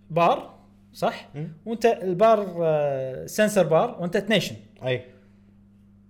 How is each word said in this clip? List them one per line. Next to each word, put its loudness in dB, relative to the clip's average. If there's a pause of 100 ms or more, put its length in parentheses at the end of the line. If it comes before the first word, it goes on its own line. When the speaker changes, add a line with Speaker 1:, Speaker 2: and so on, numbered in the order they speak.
Speaker 1:
بار، 0 (340)
صح؟ -6
Speaker 2:
مم. -10 (120)
Speaker 1:
وأنت -2
البار، 2
آه، -2
sensor 2
بار، 2
وأنت -4
technician. 0 (300)
Speaker 2:
أي. -4 (960)